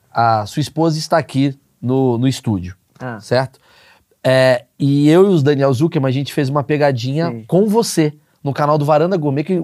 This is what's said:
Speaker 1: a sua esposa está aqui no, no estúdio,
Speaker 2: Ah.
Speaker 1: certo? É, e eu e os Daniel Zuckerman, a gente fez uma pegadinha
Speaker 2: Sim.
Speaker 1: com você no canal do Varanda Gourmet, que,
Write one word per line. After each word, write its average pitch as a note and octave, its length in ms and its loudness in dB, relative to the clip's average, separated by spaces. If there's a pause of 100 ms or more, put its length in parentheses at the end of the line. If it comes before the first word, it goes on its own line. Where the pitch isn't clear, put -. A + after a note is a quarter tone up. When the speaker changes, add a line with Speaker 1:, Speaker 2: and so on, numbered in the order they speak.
(120)
Speaker 1:
a A2+ 340 0
sua - 160 -8
esposa D#3 380 -2
está D#3+ 180 0
aqui C3+ 400 -2 (240)
no, B2+ 360 0
no B2 100 0
estúdio, F#2+ 480 -4 (240)
Speaker 2:
Ah. B2 220 -12
Speaker 1:
certo? B2+ 380 -4 (680)
É, C3 400 4 (140)
e C#3+ 300 2
eu F3+ 160 6
e - 80 4
os D#3 100 2
Daniel C#3 300 2
Zuckerman, D3 360 0
a B2+ 40 0
gente C3+ 200 -4
fez D3 160 -2
uma C#3+ 140 -2
pegadinha C#3+ 680 -2
Speaker 2:
Sim. A#2 160 -10
Speaker 1:
com F3+ 220 2
você F#3 460 0 (300)
no C#3 100 -4
canal D3+ 240 0
do D3 80 -2
Varanda D#3 320 2
Gourmet, D3 260 -2
que, F3+ 200 -2